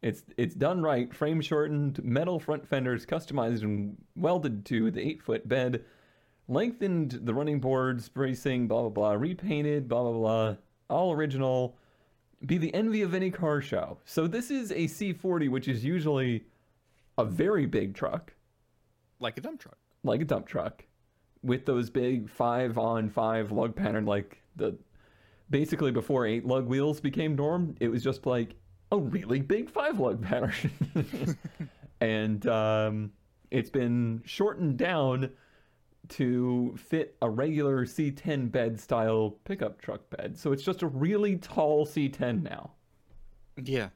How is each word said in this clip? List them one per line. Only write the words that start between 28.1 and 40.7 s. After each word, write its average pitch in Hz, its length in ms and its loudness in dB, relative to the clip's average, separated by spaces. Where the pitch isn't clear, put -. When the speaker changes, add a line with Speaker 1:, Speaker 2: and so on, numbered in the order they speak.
Speaker 1:
like, 120 280 0
a 208 80 2
really 135 420 0
big 185 280 0
five 285 320 0
lug 110 220 0
pattern. 117 320 -2
<laughs> 147 420 -2
And, 110 460 0
um, 107 640 2
it's 123 200 0
been 120 540 0
shortened 175 540 0
down 135 520 2
to 123 680 0
fit - 420 -4
a 123 80 2
regular 139 560 2
C 143 260 0
ten 139 380 -2
bed 113 320 0
style 110 640 2
pickup 196 360 -4
truck - 300 -10
bed. - 280 -8
So 143 140 0
it's 139 100 0
just 185 200 -2